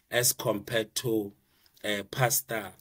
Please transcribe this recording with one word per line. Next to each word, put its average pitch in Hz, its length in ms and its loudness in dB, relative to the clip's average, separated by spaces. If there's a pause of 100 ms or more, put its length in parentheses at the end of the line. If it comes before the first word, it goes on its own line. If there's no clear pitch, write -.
as 123 220 2
compared 107 640 -2
to, 110 380 -2 (500)
uh, 104 200 -2
Pastor 113 760 0